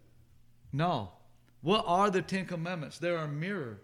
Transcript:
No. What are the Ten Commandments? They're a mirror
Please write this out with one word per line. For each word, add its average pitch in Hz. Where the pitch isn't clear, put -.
No. 139
What 196
are 190
the 190
Ten 190
Commandments? 170
They're 170
a 156
mirror 147